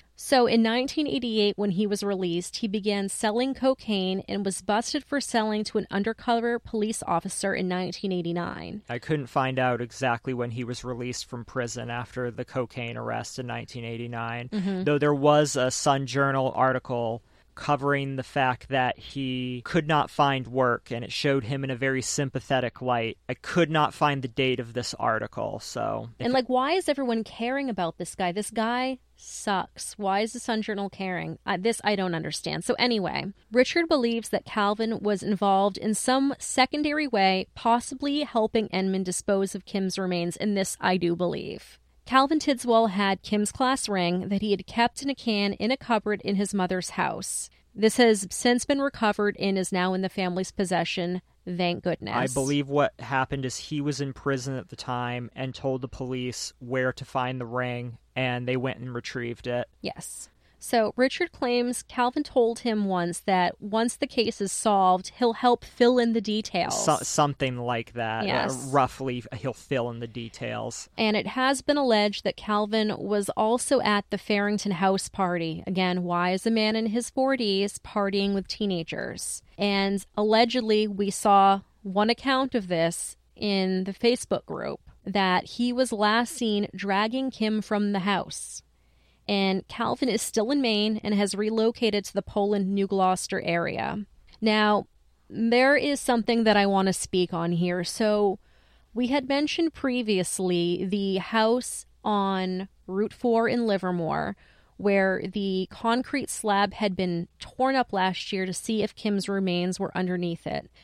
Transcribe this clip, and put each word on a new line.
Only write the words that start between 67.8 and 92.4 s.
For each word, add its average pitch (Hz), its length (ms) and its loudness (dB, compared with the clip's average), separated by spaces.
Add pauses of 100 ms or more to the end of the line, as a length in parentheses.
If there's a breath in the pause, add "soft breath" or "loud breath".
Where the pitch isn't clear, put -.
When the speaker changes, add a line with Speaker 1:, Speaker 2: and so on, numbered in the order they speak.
Speaker 2:
that. 113 300 -2
Uh, - 20 0
Speaker 1:
Yes. 131 440 -2
Speaker 2:
roughly, 127 540 0 (120)
he'll 123 180 -6
fill 120 340 -4
in 117 120 -8
the 120 60 -8
details. 117 920 -8
Speaker 1:
And 214 180 2
it 196 120 -2
has 262 340 0
been 294 160 2
alleged 214 460 2
that - 120 -2
Calvin 214 640 0
was 202 400 -2
also 226 420 2
at 202 300 2
the 202 80 -4
Farrington 202 540 0
House 190 360 2
party. 170 580 -2
Again, 180 360 0
why 175 300 0
is 190 140 0
a 226 40 4
man 220 260 2
in 220 120 0
his 226 200 -2
forties 226 720 0
partying 196 560 0
with 196 120 -2
teenagers? - 960 -6 (160 soft breath)
And 196 480 0 (100)
allegedly, 220 720 4
we 202 240 -2
saw 196 520 6 (200)
one 208 280 2
account 262 440 0
of 196 140 0
this 165 480 0 (180)
in 190 500 0
the 190 100 -6
Facebook - 500 0
group, - 360 -8 (260)
that 190 400 2
he 240 260 -2
was 247 180 2
last 220 440 2
seen 208 420 0
dragging 220 540 0
Kim 214 320 0
from 208 300 0
the 196 80 0
house. - 640 -4 (640)
And 196 400 0
Calvin 247 400 -2
is 214 140 0
still 220 280 0
in 285 100 2
Maine 214 440 2
and 208 100 0
has 202 220 2
relocated 220 720 2
to - 80 -14
the 202 80 0
Poland, 202 520 0